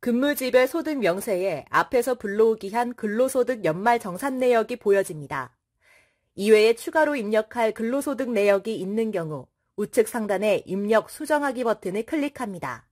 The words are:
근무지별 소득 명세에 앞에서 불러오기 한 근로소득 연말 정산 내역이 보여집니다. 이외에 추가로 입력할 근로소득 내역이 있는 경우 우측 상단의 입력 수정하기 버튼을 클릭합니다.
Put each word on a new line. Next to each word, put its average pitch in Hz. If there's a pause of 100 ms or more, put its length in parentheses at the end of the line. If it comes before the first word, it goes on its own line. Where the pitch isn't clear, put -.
근무지별 254
소득 311
명세에 185
앞에서 240
불러오기 214
한 240
근로소득 240
연말 202
정산 233
내역이 247
보여집니다. 156 (800)
이외에 214
추가로 302
입력할 220
근로소득 247
내역이 202
있는 208
경우 160 (300)
우측 214
상단의 208
입력 208
수정하기 285
버튼을 208
클릭합니다. 220